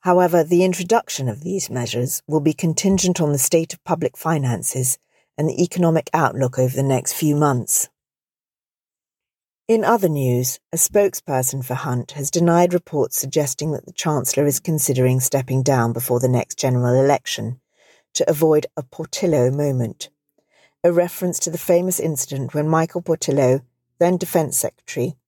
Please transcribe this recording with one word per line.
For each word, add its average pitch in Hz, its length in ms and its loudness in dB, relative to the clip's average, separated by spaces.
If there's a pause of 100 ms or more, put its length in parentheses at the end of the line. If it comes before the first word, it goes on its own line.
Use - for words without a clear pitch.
However, 175 420 4
the 175 220 4
introduction 180 640 0
of 120 140 -6
these 180 260 -4
measures 123 580 -4
will 151 140 0
be 147 140 0
contingent 185 680 0
on 147 120 2
the 143 60 0
state 165 360 0
of - 100 -20
public 165 320 -2
finances 131 800 -2 (400)
and 151 100 -2
the - 160 0
economic 170 520 0
outlook 131 440 0
over 127 160 2
the 135 80 0
next 135 300 0
few 147 240 0
months. 143 540 0 (1800)
In 226 160 2
other 220 240 4
news, 127 520 0 (120)
a 165 40 -6
spokesperson 135 840 0
for 131 120 -6
Hunt 123 380 -6
has 143 180 -6
denied 170 420 4
reports 156 460 -2
suggesting 147 540 -2
that - 120 -8
the - 80 -20
Chancellor 147 540 0
is 143 140 0
considering 127 580 0
stepping 131 440 -2
down 123 300 2
before 120 280 -2
the 127 80 0
next 123 280 0
general 123 380 0
election 127 680 0 (540)
to - 160 0
avoid 151 360 2 (100)
a 151 80 -8
Portillo 151 680 0
moment, 135 580 -4 (760)
a 175 80 4
reference 175 480 -2
to 170 100 -6
the 170 80 -8
famous 180 400 0
incident 135 560 -6
when 151 140 -2
Michael 160 340 0
Portillo, 139 600 0 (360)
then 180 180 2
Defence 170 400 -2
Secretary - 600 -6 (120)